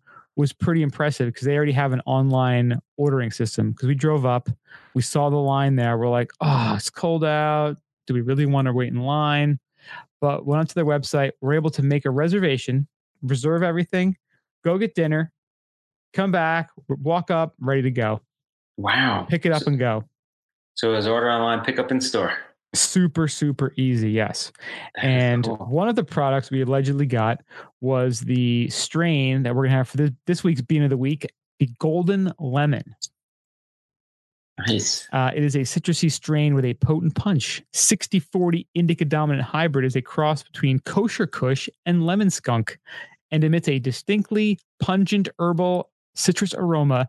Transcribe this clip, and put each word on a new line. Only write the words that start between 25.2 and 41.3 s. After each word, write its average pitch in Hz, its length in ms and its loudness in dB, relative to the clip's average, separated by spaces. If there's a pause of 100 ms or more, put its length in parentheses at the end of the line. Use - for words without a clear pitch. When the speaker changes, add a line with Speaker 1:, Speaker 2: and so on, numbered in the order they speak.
Speaker 1:
And 120 220 2
Speaker 2:
cool. 113 140 -4
Speaker 1:
one 139 300 0
of 233 60 0
the 220 80 0
products 139 480 -2
we 131 100 0
allegedly 139 460 0
got 117 340 0 (400)
was 127 420 0
the 120 480 0
strain 139 760 0
that 120 100 -2
we're 135 120 0
gonna 131 100 4
have 131 120 0
for - 100 -10
the, 147 160 2 (120)
this 175 160 -2
week's 165 180 0
Bean 147 220 2
of 139 80 4
the 135 60 0
Week, 139 280 -2 (360)
the 135 80 2 (100)
Golden 175 640 0
Lemon. 139 560 -2 (1700)
Speaker 2:
Nice. - 440 -2
Speaker 1:
Uh, 131 220 0
it 147 80 -2
is 147 140 0
a 139 40 0
citrusy 160 500 0
strain 151 440 0
with 135 100 2
a 123 100 0
potent 160 420 0
punch. - 460 -2 (100)
Sixty - 480 0
forty 175 540 -2
indica 170 300 2
dominant 147 440 0
hybrid 151 360 0
is 127 120 0
a 127 60 -2
cross 151 420 -2
between 135 360 0
kosher 202 460 -2
kush - 420 -2 (180)